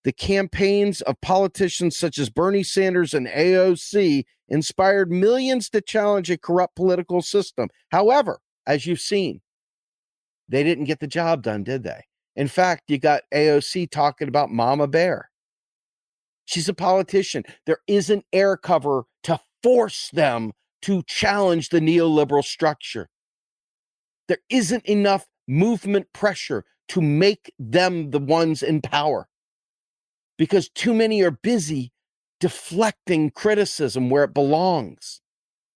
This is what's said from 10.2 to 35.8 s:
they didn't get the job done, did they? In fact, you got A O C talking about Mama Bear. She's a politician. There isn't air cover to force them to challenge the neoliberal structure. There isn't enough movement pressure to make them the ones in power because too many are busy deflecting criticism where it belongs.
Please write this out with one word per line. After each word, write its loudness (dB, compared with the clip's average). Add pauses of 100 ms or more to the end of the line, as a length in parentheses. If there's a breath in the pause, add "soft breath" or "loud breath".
they 0
didn't 0
get -4
the -8
job -2
done, -4
did -6
they? -12 (320)
In -2
fact, 0
you 0
got 2
A 4
O 6
C -6
talking -2
about 0
Mama 0
Bear. -2 (1160)
She's -4
a -4
politician. 0 (200 loud breath)
There 0
isn't 0
air 2
cover 0 (180)
to -2 (220)
force 2
them 0 (300)
to 0
challenge 0
the 4
neoliberal 2
structure. -4 (1200)
There -2 (100)
isn't 0
enough 2 (220)
movement 0
pressure -4 (240)
to -2
make 0
them 0
the -2
ones 0
in 0
power -2 (1080)
because 0
too -2
many 2
are 4
busy -4 (480)
deflecting -2
criticism -2
where 4
it -4
belongs. -2 (540)